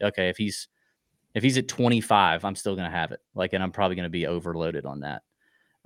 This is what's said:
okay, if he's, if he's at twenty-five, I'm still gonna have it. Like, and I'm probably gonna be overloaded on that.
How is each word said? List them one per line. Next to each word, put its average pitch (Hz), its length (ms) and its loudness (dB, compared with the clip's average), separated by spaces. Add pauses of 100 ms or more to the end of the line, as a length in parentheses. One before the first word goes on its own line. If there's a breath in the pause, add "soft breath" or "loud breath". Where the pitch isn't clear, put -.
okay, 98 260 2
if 90 80 0
he's, 104 320 -4 (680)
if 107 80 -2
he's 131 140 6
at 123 120 0
twenty-five, 107 760 4
I'm 98 120 -2
still 98 200 -4
gonna 90 160 -4
have 82 200 -2
it. - 100 -14 (120)
Like, 92 200 -2
and 95 100 0
I'm 92 80 -2
probably 92 240 0
gonna 87 140 -4
be 82 180 -2
overloaded 82 580 -4
on 69 160 -10
that. 69 200 -8 (640)